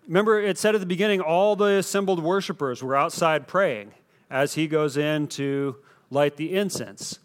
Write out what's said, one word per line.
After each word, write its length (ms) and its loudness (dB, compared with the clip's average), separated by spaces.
remember, 320 2
it 180 -2
said 160 2
at 80 0
the 60 -6
beginning, 340 0
all 340 2
the 220 2
assembled 460 0
worshipers 580 -2
were 140 -2
outside 520 2
praying 440 0
as 260 0
he 100 0
goes 320 0
in 300 0
to 480 -4
light 280 2
the 180 -6
incense. 680 -6